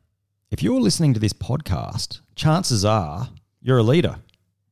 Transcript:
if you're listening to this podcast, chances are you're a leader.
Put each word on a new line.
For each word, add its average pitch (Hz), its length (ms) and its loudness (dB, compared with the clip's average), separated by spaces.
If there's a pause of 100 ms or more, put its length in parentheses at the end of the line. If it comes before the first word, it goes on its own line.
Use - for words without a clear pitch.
(500)
if - 120 -4
you're 262 180 0
listening 165 340 2
to 107 60 -2
this 104 120 0
podcast, - 880 -6 (140)
chances 156 500 0
are 104 460 -2 (300)
you're 127 180 2
a 113 40 4
leader. 117 340 2 (560)